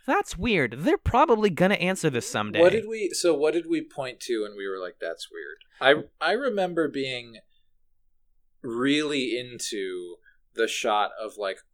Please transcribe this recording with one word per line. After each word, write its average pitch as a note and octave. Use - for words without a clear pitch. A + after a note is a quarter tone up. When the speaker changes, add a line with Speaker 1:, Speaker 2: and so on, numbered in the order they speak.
Speaker 1:
"That's E4+
weird. F3
They're C#4+
probably A#3
gonna F3+
answer F3+
this A#2+
someday." G#2
Speaker 2:
What F#3
did G#3+
we, A3
so E3+
what D3
did E3
we E3
point C3
to A2+
when G#2
we G2
were F#2+
like, F2+
"That's E2+
weird"? E2+
I, D#3
I F3
remember F#3+
being B2
really C3+
into F#2+
the A2
shot G#2+
of, G#2+
like, G2